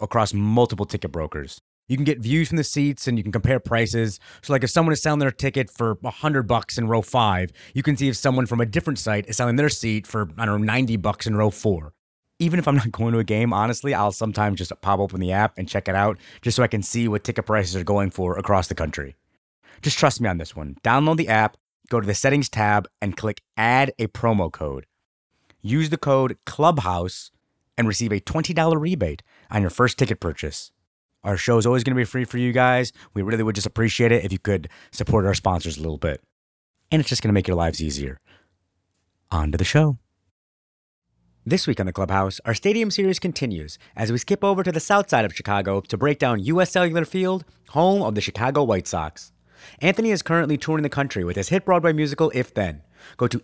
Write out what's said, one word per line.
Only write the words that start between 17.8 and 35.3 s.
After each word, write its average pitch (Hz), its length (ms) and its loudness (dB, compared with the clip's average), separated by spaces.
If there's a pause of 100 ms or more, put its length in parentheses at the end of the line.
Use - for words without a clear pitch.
going 101 260 0
for 90 280 -4
across 95 300 0
the - 80 -6
country. 73 400 -8 (640)
Just - 160 -2
trust 143 220 2
me 117 80 0
on 90 100 -2
this 78 180 -10
one. 71 280 -12
Download 147 320 4
the 160 120 -2
app, 110 280 2 (340)
go 120 100 0
to 101 60 -4
the 101 80 0
settings 139 340 2
tab, 104 400 2 (140)
and 98 140 -4
click 107 260 -6 (140)
Add 127 420 2
a 113 80 -2
Promo 101 440 0
Code. 69 360 -8 (720)
Use 147 300 0
the 160 80 -2
code 135 480 2
Clubhouse 92 840 0 (440)
and 117 120 2
receive 107 240 -2
a 101 80 0
twenty 160 340 -4
dollar 165 240 2
rebate 147 460 -2 (260)
on 107 120 0
your 90 80 2
first - 280 0
ticket 107 220 0
purchase. - 500 -8 (540)
Our 101 120 -2
show 117 200 2
is 113 100 4
always 120 180 2
gonna 127 100 0
be 123 80 2
free 123 220 -4
for 123 140 -6
you 123 120 0
guys. 127 420 2 (220)
We 104 80 -2
really 110 220 0
would 107 100 0
just 98 140 -4
appreciate 113 420 2
it 117 140 2
if 92 80 -4
you 95 80 -4
could 92 280 0 (220)
support - 340 2
our 95 100 4